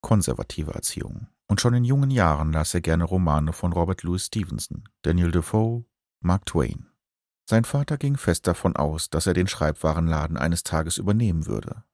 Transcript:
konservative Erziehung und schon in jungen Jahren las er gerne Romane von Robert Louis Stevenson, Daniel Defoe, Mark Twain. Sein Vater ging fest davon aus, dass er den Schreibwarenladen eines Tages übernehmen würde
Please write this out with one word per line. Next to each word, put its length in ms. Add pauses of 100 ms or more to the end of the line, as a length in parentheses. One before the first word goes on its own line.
konservative 720
Erziehung 540 (200)
und 140
schon 120
in 100
jungen 260
Jahren 420
las 220
er 80
gerne 220
Romane 500
von 200
Robert 300
Louis 220
Stevenson, 600 (180)
Daniel 280
Defoe, 540 (340)
Mark 280
Twain. 400 (600)
Sein 180
Vater 320
ging 200
fest 300
davon 280
aus, 340
dass 180
er 60
den 140
Schreibwarenladen 920
eines 260
Tages 340
übernehmen 480
würde 380 (100)